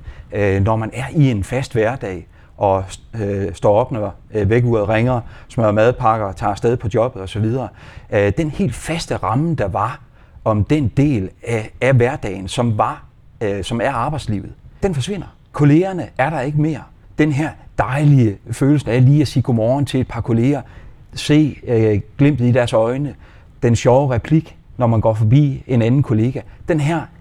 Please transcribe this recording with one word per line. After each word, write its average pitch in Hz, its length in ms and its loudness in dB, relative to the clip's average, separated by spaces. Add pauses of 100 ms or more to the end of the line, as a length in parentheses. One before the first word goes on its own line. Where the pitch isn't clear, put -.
(320)
øh, 98 300 2
når 110 140 2
man 110 160 -4
er 127 120 -8 (100)
i 143 160 4
en 101 140 -2
fast - 280 -6
hverdag, 107 540 -4 (300)
og, 98 280 2 (360)
øh, 98 340 -4
står 104 200 2
op, 120 180 0
når, 104 220 -6 (200)
øh, 104 160 0
vækkeuret 117 380 2
ringer, 117 320 2 (280)
smører 110 240 0
madpakker, 110 600 2
tager 104 180 -4
afsted 117 260 0
på 120 180 -6
jobbet 117 280 -2
og 95 60 -10
så 104 120 -6
videre, 113 280 -2 (440)
øh, 104 240 2
den 160 140 -2
helt 139 240 -4
faste 160 420 -6
ramme, 131 380 -2
der 104 140 -2
var 104 320 -4 (440)
om 107 200 0
den 147 320 0
del 127 340 0 (120)
af, 110 280 -4 (100)
af 127 140 2
hverdagen, 120 540 0
som 117 300 -2
var, 113 260 -2 (360)
øh, 101 240 -4
som 117 160 -4
er 123 100 -2
arbejdslivet, 120 600 -6 (300)
den 196 120 -2
forsvinder. 170 320 -6 (260)
Kollegerne 151 560 2 (100)
er 135 120 0
der 160 100 -4
ikke 147 200 -2
mere. 147 220 -2 (360)
Den 151 140 2
her 143 180 -2 (280)
dejlige 127 600 2 (120)
følelse 139 400 0
af 127 140 4
lige 143 180 6
at 131 60 0
sige 131 140 -2
godmorgen 123 440 0
til 131 140 -2
et 127 80 -4
par 120 120 -10
kolleger, 123 420 0 (520)
se, 147 520 2
øh, 110 340 2 (180)
glimtet 143 280 4
i 123 60 4
deres 120 200 2
øjne, 120 420 0 (480)
den 117 140 4
sjove 135 380 2
replik, 156 440 0 (180)
når 123 100 0
man 113 140 2
går 113 140 2
forbi 131 520 2
en 120 160 0
anden 127 200 2
kollega, 120 380 0 (280)
den 165 120 2
her 156 200 0 (200)